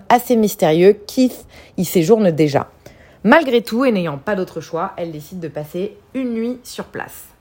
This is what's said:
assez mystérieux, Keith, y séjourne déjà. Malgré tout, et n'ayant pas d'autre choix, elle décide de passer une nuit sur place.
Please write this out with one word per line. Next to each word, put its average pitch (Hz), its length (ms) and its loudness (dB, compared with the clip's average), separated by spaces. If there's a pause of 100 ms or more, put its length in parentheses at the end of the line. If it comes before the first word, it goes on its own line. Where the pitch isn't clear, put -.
(100)
assez 240 260 2
mystérieux, 185 560 4 (140)
Keith, - 400 -2 (320)
y 180 80 -2
séjourne 190 460 2
déjà. 143 340 0 (580)
Malgré 262 380 4
tout, 240 240 -2
et 247 60 2
n'ayant 170 260 -4
pas 208 160 -6
d'autre 185 260 -6
choix, 170 380 -8
elle 170 120 -8
décide 151 300 -14
de 165 80 -10
passer 175 480 -10 (160)
une 247 220 -6
nuit 240 300 -6
sur - 200 -14
place. - 400 -14 (160)